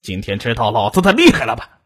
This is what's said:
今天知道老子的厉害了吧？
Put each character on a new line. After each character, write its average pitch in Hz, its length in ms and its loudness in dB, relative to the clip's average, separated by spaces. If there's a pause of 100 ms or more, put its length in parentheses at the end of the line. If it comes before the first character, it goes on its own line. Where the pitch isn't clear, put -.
今 95 180 -8
天 101 180 -8
知 117 160 -6
道 110 160 -2
老 107 200 0
子 185 100 2
的 190 140 4
厉 320 160 6
害 151 160 -2
了 113 100 -4
吧？ - 300 -20